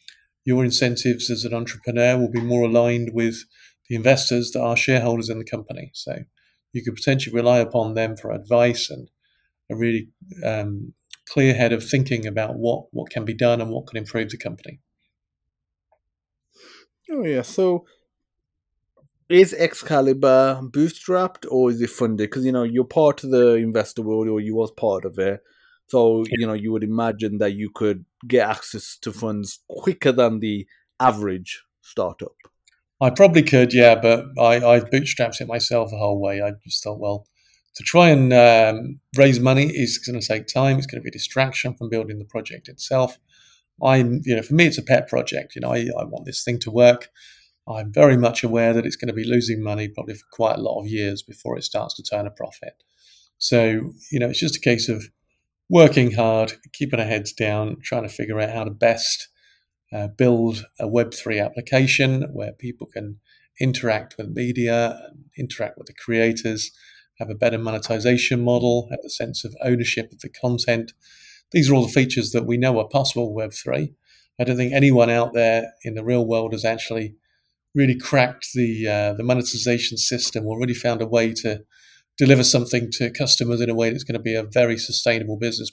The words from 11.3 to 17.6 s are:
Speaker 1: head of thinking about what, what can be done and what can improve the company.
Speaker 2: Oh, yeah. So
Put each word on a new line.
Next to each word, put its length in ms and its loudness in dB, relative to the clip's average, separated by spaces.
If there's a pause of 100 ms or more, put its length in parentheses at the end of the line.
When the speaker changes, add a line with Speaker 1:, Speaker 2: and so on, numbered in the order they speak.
Speaker 1:
head 200 2
of 100 -2
thinking 440 -2
about 280 -6
what, 360 -2
what 180 -10
can 160 -8
be 80 -6
done 260 2
and 120 -6
what 160 -8
can 100 -8
improve 320 -6
the 80 -12
company. 420 -14 (2250)
Speaker 2:
Oh, 140 -4
yeah. 160 -2
So 440 -2 (1400)